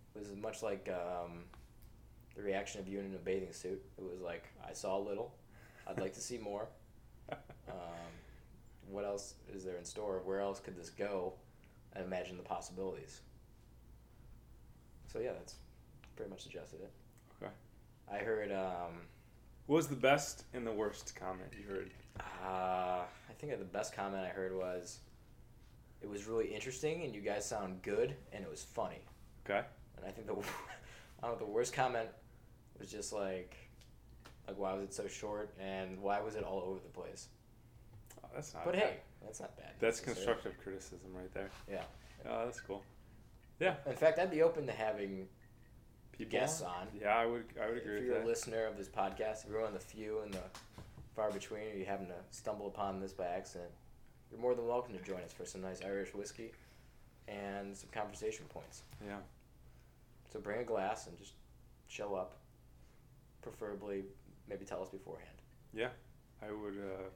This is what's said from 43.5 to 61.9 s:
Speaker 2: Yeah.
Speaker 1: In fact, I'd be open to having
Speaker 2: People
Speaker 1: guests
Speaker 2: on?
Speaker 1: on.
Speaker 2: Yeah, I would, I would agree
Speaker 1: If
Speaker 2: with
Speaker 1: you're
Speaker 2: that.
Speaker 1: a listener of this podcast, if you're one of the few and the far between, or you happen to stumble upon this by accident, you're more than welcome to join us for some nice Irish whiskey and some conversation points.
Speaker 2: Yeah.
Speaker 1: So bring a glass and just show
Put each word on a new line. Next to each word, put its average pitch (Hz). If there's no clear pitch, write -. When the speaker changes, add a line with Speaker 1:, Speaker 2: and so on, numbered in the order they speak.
Speaker 2:
Yeah. 170
Speaker 1:
In 135
fact, 156
I'd 180
be 156
open 160
to 117
having 104
Speaker 2:
People 110
Speaker 1:
guests -
Speaker 2:
on? 90
Speaker 1:
on. 98
Speaker 2:
Yeah, 104
I 117
would, 117
I 123
would 117
agree 104
Speaker 1:
If 104
Speaker 2:
with 123
Speaker 1:
you're 120
Speaker 2:
that. 110
Speaker 1:
a -
listener 113
of 104
this 98
podcast, 107
if 104
you're 107
one 110
of 104
the 92
few 107
and 104
the 90
far 107
between, 104
or -
you 95
happen 98
to 90
stumble 101
upon 98
this 98
by -
accident, 90
you're 113
more 123
than 120
welcome 120
to 90
join 92
us 85
for 92
some 95
nice 92
Irish 98
whiskey 104
and 101
some -
conversation 107
points. -
Speaker 2:
Yeah. 101
Speaker 1:
So 110
bring 104
a 120
glass 107
and 85
just 98
show 101